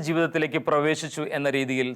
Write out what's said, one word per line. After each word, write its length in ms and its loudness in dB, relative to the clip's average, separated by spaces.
ജീവിതത്തിലേക്ക് 540 0
പ്രവേശിച്ചു 540 0
എന്ന 200 0
രീതിയിൽ 380 0